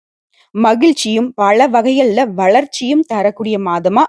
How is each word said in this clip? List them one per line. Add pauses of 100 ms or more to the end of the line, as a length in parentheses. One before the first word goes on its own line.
(500)
மகிழ்ச்சியும்
பல
வகைகள்ல
வளர்ச்சியும்
தரக்கூடிய
மாதமா